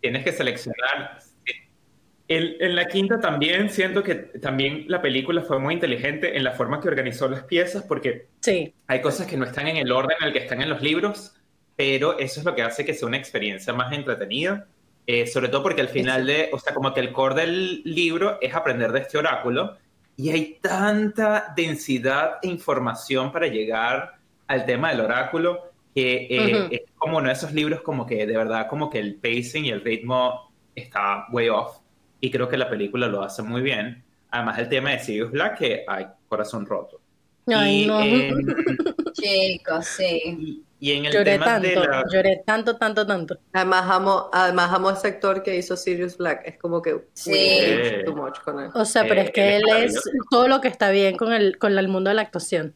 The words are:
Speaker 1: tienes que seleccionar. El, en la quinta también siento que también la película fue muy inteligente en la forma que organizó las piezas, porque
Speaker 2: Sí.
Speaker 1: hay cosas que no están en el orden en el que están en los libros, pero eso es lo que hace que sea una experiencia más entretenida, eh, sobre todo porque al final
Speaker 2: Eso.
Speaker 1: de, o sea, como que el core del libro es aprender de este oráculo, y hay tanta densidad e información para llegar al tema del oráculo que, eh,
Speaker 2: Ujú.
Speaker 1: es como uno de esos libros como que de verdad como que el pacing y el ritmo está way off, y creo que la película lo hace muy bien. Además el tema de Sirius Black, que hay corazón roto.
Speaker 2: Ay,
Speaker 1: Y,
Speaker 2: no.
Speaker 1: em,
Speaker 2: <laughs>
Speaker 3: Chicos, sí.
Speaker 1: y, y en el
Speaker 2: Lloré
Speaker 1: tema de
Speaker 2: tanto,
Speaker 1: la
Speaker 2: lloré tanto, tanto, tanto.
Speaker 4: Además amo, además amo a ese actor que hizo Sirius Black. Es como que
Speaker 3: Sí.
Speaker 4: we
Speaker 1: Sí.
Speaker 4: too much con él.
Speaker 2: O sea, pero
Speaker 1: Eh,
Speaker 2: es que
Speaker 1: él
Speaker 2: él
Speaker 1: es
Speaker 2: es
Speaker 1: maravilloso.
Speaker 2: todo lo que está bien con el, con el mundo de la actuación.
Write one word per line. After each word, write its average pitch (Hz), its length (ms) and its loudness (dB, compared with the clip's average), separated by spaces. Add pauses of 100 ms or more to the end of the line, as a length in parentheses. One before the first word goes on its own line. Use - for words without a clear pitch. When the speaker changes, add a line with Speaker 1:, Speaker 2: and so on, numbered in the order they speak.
Speaker 1:
tienes 127 220 -2
que 180 80 0
seleccionar. 131 880 -4 (1080)
El, 160 320 -2
en 180 160 0
la 175 120 0
quinta 196 340 0
también 170 480 0
siento 196 340 0
que 190 120 0
también 139 760 -4
la 180 120 0
película 147 420 0
fue 139 160 0
muy 143 140 -2
inteligente 147 640 -2
en 139 80 0
la 127 80 0
forma 131 300 -4
que 185 80 0
organizó 131 400 -2
las 131 140 -6
piezas, 180 400 0
porque - 440 -4 (140)
Speaker 2:
Sí. 180 320 0 (140)
Speaker 1:
hay 131 140 0
cosas 160 260 -2
que 160 100 -6
no 127 80 0
están 143 220 -6
en 160 100 -2
el 131 160 0
orden 135 260 0
en 156 80 0
el 147 60 -2
que 127 60 2
están 123 220 -6
en 151 80 -2
los 131 120 -4
libros, 170 540 -2 (420)
pero 139 420 2
eso 135 220 -6
es 151 40 -4
lo 175 80 0
que 117 100 0
hace 117 200 -4
que 156 100 -2
sea 131 140 -4
una 117 100 -2
experiencia 104 540 -6
más 123 220 -2
entretenida, 143 760 -4 (380)
eh, 120 200 2
sobre 127 220 0
todo 139 160 0
porque 175 160 0
al 131 80 2
final 131 420 0
Speaker 2:
Eso. 147 80 4
Speaker 1:
de, 151 140 0
o 135 80 -4
sea, 147 140 -4
como 135 200 -2
que 135 60 0
el 123 140 -4
core 135 220 2
del 170 500 -2
libro 170 560 0
es 127 120 -2
aprender 123 380 0
de 131 80 2
este 135 180 -4
oráculo, 151 600 -2 (400)
y 135 120 -2
hay 156 300 -2
tanta 208 960 0
densidad 147 840 0
e 185 60 -4
información 131 840 -2
para 123 160 0
llegar 113 680 -2 (320)
al 131 180 0
tema 127 240 2
del 135 120 0
oráculo 135 720 0 (240)
que, 127 340 2
eh, 214 280 2
Speaker 2:
Ujú. 190 140 0
Speaker 1:
es - 100 -6 (160)
como 160 220 0
uno 139 80 0
de 127 60 2
esos 147 200 -6
libros 156 280 0
como 131 240 -4
que 113 220 -2
de 113 80 0
verdad 110 320 0
como 151 220 -4
que 120 100 -4
el 104 160 -6
pacing 123 500 -4
y 135 40 -2
el 104 120 -4
ritmo 123 680 -2 (240)
está 101 560 -4
way 117 180 2
off, 113 280 -2 (420)
y 127 120 -2
creo 123 180 0
que 139 80 -2
la 127 100 0
película 110 400 -2
lo 101 140 -2
hace 98 220 -8
muy 117 180 -4
bien. 120 420 -4 (280)
Además 117 260 -4
el 120 120 -4
tema 135 200 0
de 127 100 0
Sirius 113 320 -4
Black, 175 280 -2
que 120 280 -2
hay 95 200 -6 (200)
corazón 104 380 -4
roto. - 340 -8 (460)
Speaker 2:
Ay, 202 380 4
Speaker 1:
Y, - 20 4
Speaker 2:
no. 214 160 4
Speaker 1:
em, 240 340 4
Speaker 2:
<laughs> 320 800 -2
Speaker 3:
Chicos, - 720 -2
sí. 170 400 -2
Speaker 1:
y, 160 380 -8 (160)
y 143 140 0
en 143 120 0
el 147 80 0
Speaker 2:
Lloré 202 200 6
Speaker 1:
tema 226 260 4
de 185 160 2
Speaker 2:
tanto, 175 140 4
Speaker 1:
la 131 220 2
Speaker 2:
lloré 190 340 4
tanto, 220 320 0
tanto, 214 280 0
tanto. 185 320 -4 (160)
Speaker 4:
Además 185 340 4
amo, 190 460 4
además 180 400 4
amo 190 160 4
a 196 40 2
ese 190 160 -2
actor 190 340 -2
que 190 140 -2
hizo 180 200 -4
Sirius 180 400 -4
Black. 165 280 -2
Es 165 120 -12
como 170 240 -2
que 165 320 -2
Speaker 3:
Sí. - 180 -4
Speaker 4:
we 190 580 4 (100)
Speaker 1:
Sí. - 60 -4
Speaker 4:
too 156 100 -4
much 139 240 -8
con 143 220 -8
él. 139 120 -10
Speaker 2:
O 226 120 2
sea, 220 180 4
pero 208 180 6
Speaker 1:
Eh, - 40 4
Speaker 2:
es - 60 -6
que 202 260 6
Speaker 1:
él 208 120 4
Speaker 2:
él - 0 - (160)
Speaker 1:
es - 100 0
Speaker 2:
es - 0 - (100)
Speaker 1:
maravilloso. 262 260 -4
Speaker 2:
todo 247 160 8
lo 269 140 6
que 262 80 0
está 202 200 2
bien 196 280 4
con 226 160 2
el, 202 260 4
con 202 180 4
el 190 100 2
mundo 190 220 2
de 202 60 4
la 220 80 2
actuación. 160 520 -4